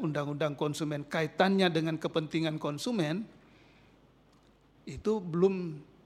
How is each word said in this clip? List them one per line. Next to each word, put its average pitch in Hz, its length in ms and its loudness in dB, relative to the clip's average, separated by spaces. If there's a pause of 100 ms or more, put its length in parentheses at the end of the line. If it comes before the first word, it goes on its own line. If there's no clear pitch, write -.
undang-undang 147 560 -2
konsumen 151 480 -4
kaitannya 185 640 4
dengan 160 240 0
kepentingan 160 640 -2
konsumen, 165 640 -2 (1600)
itu 202 400 -2
belum, 175 560 2 (280)